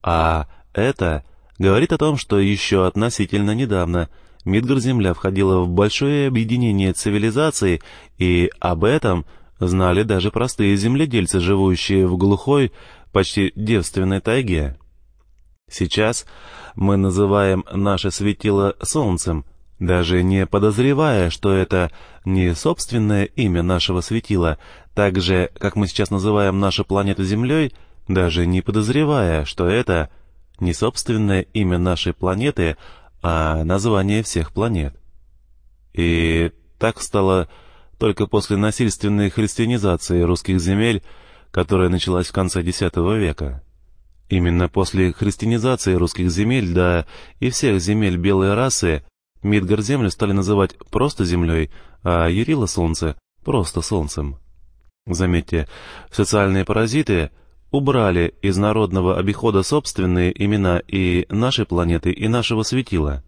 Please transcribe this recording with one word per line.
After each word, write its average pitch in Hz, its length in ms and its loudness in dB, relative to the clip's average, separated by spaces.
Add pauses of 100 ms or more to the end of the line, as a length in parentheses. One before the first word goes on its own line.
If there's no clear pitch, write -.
А 82 440 0 (260)
это 98 500 -2 (340)
говорит 98 360 4
о 156 40 0
том, 151 200 2
что 104 220 0
еще 98 440 2
относительно 104 720 0
недавно 90 540 -2 (360)
Мидгард-Земля 117 720 0
входила 95 460 2
в 90 80 -2
большое 139 580 0
объединение 113 680 0
цивилизаций, 107 880 0 (380)
и 87 400 2
об 87 240 0
этом 104 420 2 (340)
знали 92 440 2
даже 104 260 0
простые 110 480 0
земледельцы, 117 600 0
живущие 95 680 2
в 90 120 0
глухой, 104 540 2 (400)
почти 98 440 0
девственной 95 680 -2
тайге. 90 560 -2 (920)
Сейчас 107 560 -2 (500)
мы 98 220 2
называем 95 720 2
наше 98 400 -2
светило 98 680 0
Солнцем, 92 640 -2 (360)
даже 87 440 2
не 95 220 2
подозревая, 110 840 2
что 98 220 -2
это 92 400 0 (340)
не 92 280 2
собственное 104 720 0
имя 90 380 0
нашего 90 380 0
светила, 90 560 -2 (360)
так 95 280 2
же, 90 360 0
как - 180 -4
мы 101 120 0
сейчас 101 240 -4
называем 98 480 0
нашу 98 260 0
планету 98 380 -2
Землей, 123 500 -2 (340)
даже 87 380 0
не 90 160 2
подозревая, 107 840 0
что - 220 -4
это 90 420 0 (500)
не 87 140 -2
собственное 110 680 0
имя 92 360 -2
нашей 87 360 -2
планеты, 92 600 -2 (460)
а 80 420 0
название 101 600 0
всех - 280 -4
планет. 95 440 -4 (960)
И 82 580 0 (260)
так - 240 -2
стало 95 480 0 (480)
только 107 300 0
после 104 300 0
насильственной 104 720 0
христианизации 104 920 0
русских 90 380 0
земель, 98 440 0 (480)
которая 90 380 2
началась 90 380 0
в - 60 -14
конце 90 300 -2
десятого 90 540 -2
века. 73 440 -4 (680)
Именно 87 400 2
после 95 420 0
христианизации 107 840 -2
русских 87 340 0
земель, 104 440 0
да 87 320 2 (340)
и 127 100 -2
всех 107 320 0
земель 101 360 0
белой 95 360 2
расы, 107 500 0 (380)
Мидгард-Землю 104 680 0
стали 101 240 -2
называть 98 440 0 (120)
просто 123 340 -2
Землей, 82 480 0 (320)
а 85 240 2
Ярило 117 380 0
Солнце 82 520 -2 (260)
просто 87 380 -2
Солнцем. 76 560 -4 (680)
Заметьте, 87 600 -2 (440)
социальные 98 540 0
паразиты 110 640 0 (400)
убрали 117 720 2
из 95 160 0
народного 95 600 2
обихода 98 460 0
собственные 90 680 0 (120)
имена 98 420 0
и 90 440 0
нашей 117 360 -2
планеты, 85 460 0
и 104 160 -4
нашего 113 360 -2
светила. 80 640 -4